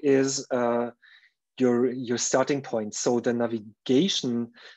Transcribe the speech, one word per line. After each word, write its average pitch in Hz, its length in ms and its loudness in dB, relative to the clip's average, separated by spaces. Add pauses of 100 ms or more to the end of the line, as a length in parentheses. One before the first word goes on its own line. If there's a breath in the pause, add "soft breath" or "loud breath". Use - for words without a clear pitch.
is, 135 480 2
uh, 120 400 0 (680 soft breath)
your, 123 320 4
your 120 280 -4
starting 135 420 0
point. 110 340 -6
So 123 240 0
the 120 140 0
navigation 120 1200 -2 (240 loud breath)